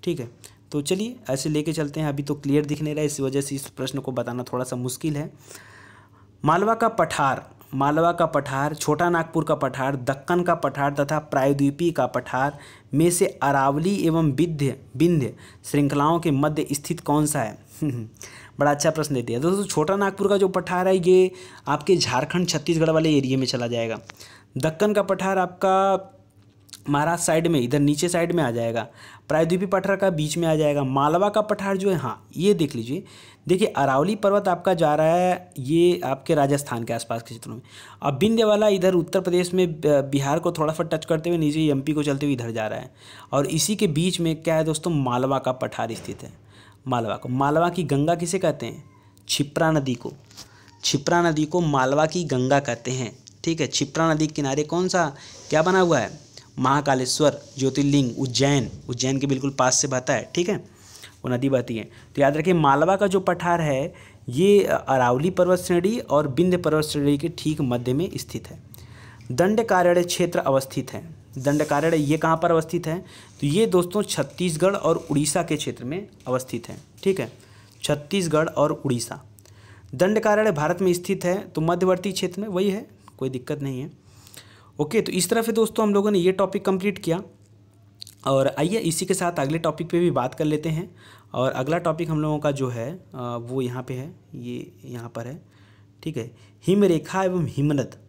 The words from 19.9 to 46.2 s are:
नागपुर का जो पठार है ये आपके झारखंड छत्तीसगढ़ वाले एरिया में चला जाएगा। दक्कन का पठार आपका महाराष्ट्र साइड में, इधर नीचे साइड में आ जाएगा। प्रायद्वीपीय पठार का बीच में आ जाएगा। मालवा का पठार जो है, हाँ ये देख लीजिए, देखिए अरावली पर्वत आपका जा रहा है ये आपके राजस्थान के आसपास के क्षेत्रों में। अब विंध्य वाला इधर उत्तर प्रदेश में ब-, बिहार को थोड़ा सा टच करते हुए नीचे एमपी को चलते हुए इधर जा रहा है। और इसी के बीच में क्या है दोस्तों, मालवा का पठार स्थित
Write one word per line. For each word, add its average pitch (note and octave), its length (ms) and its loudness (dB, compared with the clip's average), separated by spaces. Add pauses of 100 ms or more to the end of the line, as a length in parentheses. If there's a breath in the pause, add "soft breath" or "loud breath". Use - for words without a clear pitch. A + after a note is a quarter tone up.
नागपुर G3 320 0
का G3+ 80 4
जो F#3+ 120 4
पठार F3+ 400 -2
है F#3 220 2
ये F#3 200 8 (380 loud breath)
आपके D3+ 280 2
झारखंड D3+ 520 0
छत्तीसगढ़ D#3+ 420 2
वाले D#3+ 260 4
एरिया C3 220 2
में C3 80 0
चला A#2+ 200 -4
जाएगा। A#2 340 -4 (580 loud breath)
दक्कन D#3+ 340 0
का G3+ 100 4
पठार F#3+ 360 0
आपका F#3+ 760 0 (720)
महाराष्ट्र D#3 380 0
साइड E3 200 2
में, E3 140 2
इधर B2 180 0
नीचे D3 300 2
साइड F3 240 0
में E3+ 100 2
आ B2 80 0
जाएगा। A#2 380 -2 (400 loud breath)
प्रायद्वीपीय E3 400 2
पठार F#3+ 280 0
का G3 140 2
बीच D3+ 280 -2
में E3+ 100 0
आ D#3 60 4
जाएगा। D3 300 2
मालवा D3 440 2
का G#3+ 120 0
पठार G3 360 -2
जो F#3+ 140 0
है, F#3 60 2
हाँ A#2+ 400 -8
ये G3 180 4
देख E3 200 0
लीजिए, B2 300 -6 (440 loud breath)
देखिए F3+ 200 2
अरावली C#3 480 2
पर्वत G3+ 320 2
आपका F3+ 260 0
जा D#3 200 2
रहा D#3 120 2
है F3+ 520 0
ये E3 460 2
आपके C#3 300 -2
राजस्थान C#3 500 0
के A#2 80 -6
आसपास A#2 300 -6
के - 40 -20
क्षेत्रों A#2 280 -14
में। A#2+ 80 -14 (400 loud breath)
अब C#3 160 -2
विंध्य A3+ 260 4
वाला G#3+ 240 4
इधर F#3 260 4
उत्तर F3+ 260 2
प्रदेश F3+ 340 0
में F3 260 0
ब-, - 60 -2
बिहार C#3 520 2
को E3+ 140 -2
थोड़ा D#3 200 -2
सा D#3+ 100 -4
टच D#3+ 220 -4
करते D#3+ 260 -2
हुए F3 80 0
नीचे D#3 220 0
एमपी D3 320 2
को D3 100 0
चलते C#3+ 240 0
हुए C#3+ 80 2
इधर A#2 160 -6
जा A2 160 -4
रहा A2 120 -6
है। - 160 -14 (380 loud breath)
और C#3 140 2
इसी E3 300 -2
के G#3+ 100 0
बीच F3 340 0
में D#3+ 220 -2
क्या E3 120 0
है D#3+ 100 2
दोस्तों, D#3+ 260 -2
मालवा C3+ 480 0
का C3 140 -2
पठार A#2 420 -6
स्थित - 280 -12